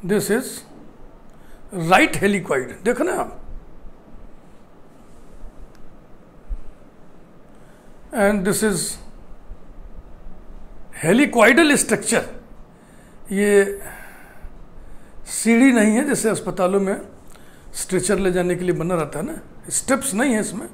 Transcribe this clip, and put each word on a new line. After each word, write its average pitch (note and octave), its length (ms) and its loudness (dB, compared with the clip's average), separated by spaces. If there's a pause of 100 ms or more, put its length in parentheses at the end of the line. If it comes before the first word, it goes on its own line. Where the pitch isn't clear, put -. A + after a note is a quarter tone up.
this F#3+ 240 0
is A#3+ 200 0 (1400)
right G#3 260 6
helicoid, E3 560 0 (120)
देखो A#3+ 200 2
ना F4+ 160 -2
आप। - 200 -6 (4000)
And G3+ 300 4
this G#3 160 2
is G3 220 2 (2250)
helicoidal A#3+ 760 6
structure। - 460 0 (1080)
ये G3+ 480 4 (1500)
सीढ़ी A#3 380 6
नहीं G#3+ 240 6
है, C4+ 100 2
जैसे A#3 240 0
अस्पतालों F#3+ 500 0
में G3 200 -2 (720)
स्ट्रेचर F#3 440 0
ले F#3 140 2
जाने F3+ 240 2
के F3+ 80 -4
लिए F3+ 120 2
बना E3 180 -2
रहता D3 240 -2
है D#3+ 80 -4
ना, D#4+ 140 -8 (300)
Steps - 440 -2
नहीं B3 200 2
है G#3+ 60 2
इसमें। G#3 340 -6